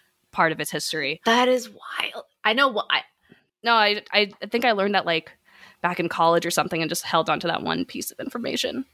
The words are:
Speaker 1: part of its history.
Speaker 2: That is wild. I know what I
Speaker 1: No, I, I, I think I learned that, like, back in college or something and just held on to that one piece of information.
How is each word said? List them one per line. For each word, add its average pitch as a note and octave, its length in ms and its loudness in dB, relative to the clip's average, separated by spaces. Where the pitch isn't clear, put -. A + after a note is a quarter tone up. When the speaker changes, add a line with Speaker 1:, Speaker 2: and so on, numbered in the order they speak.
Speaker 1:
part E3 200 2
of D3+ 80 -6
its D3+ 100 -6
history. D#3 540 -6
Speaker 2:
That A#3+ 240 4
is A#3+ 220 0
wild. - 560 -10
I G#3+ 80 2
know C4+ 160 4
what G#3 220 -2
I - 140 2
Speaker 1:
No, A#3 100 4
I, G#3 380 4
I, G#3 200 2
I - 60 -10
think A#3 180 0
I A#3+ 80 4
learned G3+ 220 0
that, F#3 100 0
like, E3 260 -2
back F3+ 200 -2
in E3+ 80 0
college E3+ 360 4
or E3+ 60 -4
something F3+ 300 -2
and E3 80 -2
just E3+ 140 -6
held D#3+ 260 0
on D#3 100 0
to - 80 -4
that - 160 -2
one E3 220 -2
piece - 260 -10
of - 80 -16
information. B3 640 -6